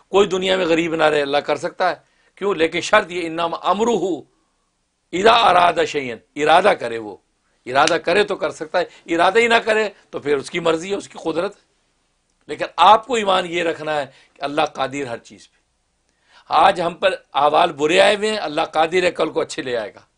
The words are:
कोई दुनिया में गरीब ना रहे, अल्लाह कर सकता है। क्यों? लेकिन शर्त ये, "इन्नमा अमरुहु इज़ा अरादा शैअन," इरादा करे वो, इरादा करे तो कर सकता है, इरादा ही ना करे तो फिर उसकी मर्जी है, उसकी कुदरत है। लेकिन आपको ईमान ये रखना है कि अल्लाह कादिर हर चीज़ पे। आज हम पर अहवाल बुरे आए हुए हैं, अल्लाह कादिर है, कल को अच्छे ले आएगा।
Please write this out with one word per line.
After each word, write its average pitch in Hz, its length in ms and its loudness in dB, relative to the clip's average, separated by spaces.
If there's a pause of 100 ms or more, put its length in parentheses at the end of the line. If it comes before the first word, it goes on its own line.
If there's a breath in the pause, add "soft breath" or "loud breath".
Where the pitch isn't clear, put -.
(120)
कोई 202 160 4
दुनिया 185 300 0
में 180 120 0
गरीब 165 240 0
ना 160 140 2
रहे, 151 140 2
अल्लाह 143 200 0
कर 147 160 -2
सकता 175 320 -4
है। 147 140 -6 (340)
क्यों? 190 200 -2
लेकिन 160 240 -2
शर्त 202 300 0
ये, 175 100 -8
"इन्नमा 165 360 -4
अमरुहु 185 680 -2 (880)
इज़ा 196 180 4
अरादा 175 540 4
शैअन," 127 340 -6 (160)
इरादा 170 380 4
करे 117 240 -6
वो, 104 260 -14 (420)
इरादा 151 320 2
करे 175 260 0
तो 196 120 -6
कर 156 160 -6
सकता 160 280 -6
है, - 100 -4 (180 loud breath)
इरादा 175 320 2
ही 233 80 4
ना 233 120 4
करे 214 360 -2 (160 soft breath)
तो 156 80 -10
फिर 143 180 -2
उसकी 135 220 -8
मर्जी 165 300 -2
है, 202 60 -4
उसकी - 240 -12
कुदरत 170 360 -6
है। - 60 -20 (880)
लेकिन 151 180 -8 (120)
आपको 220 380 4
ईमान 185 280 0
ये 170 180 -4
रखना 156 300 -4
है 147 120 -2
कि - 340 -20
अल्लाह 147 260 -2
कादिर 135 420 -6
हर 117 100 -10
चीज़ - 300 -20
पे। - 100 -20 (920 soft breath)
आज 170 300 4
हम 175 140 -2
पर 190 200 0
अहवाल 151 580 0
बुरे 151 280 2
आए 196 160 4
हुए 208 160 -2
हैं, 214 60 -4
अल्लाह 160 280 -4
कादिर 165 400 0
है, 175 60 2
कल 160 180 -2
को 156 100 -4
अच्छे 151 220 -6
ले 127 140 -6
आएगा। 104 320 -10 (100)